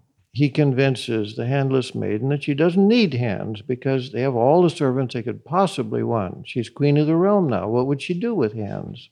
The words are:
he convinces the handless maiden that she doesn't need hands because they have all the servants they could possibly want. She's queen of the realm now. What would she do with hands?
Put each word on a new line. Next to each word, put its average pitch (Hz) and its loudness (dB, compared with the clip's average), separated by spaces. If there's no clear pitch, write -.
he 135 0
convinces 127 0
the 120 -4
handless 135 0
maiden 107 -4
that 143 -2
she 147 -2
doesn't 175 4
need 220 4
hands 107 -4
because 131 -4
they 117 -4
have 131 0
all 139 6
the 170 6
servants 131 0
they 123 -4
could 107 -8
possibly 123 -2
want. 113 -4
She's - -6
queen 143 2
of 151 4
the 160 2
realm 190 2
now. 101 -2
What 120 0
would 139 -2
she 175 -4
do 233 -2
with 117 0
hands? 101 -10